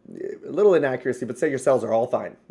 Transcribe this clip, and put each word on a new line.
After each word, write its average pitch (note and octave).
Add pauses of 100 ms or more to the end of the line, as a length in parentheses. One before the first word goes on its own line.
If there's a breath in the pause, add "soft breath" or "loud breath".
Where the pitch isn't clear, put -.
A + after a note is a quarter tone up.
(460)
a -
little F#3+
inaccuracy, C3
but A2+
say D#3+
your C3+
cells B2+
are A2
all A2+
fine. G#2+ (140)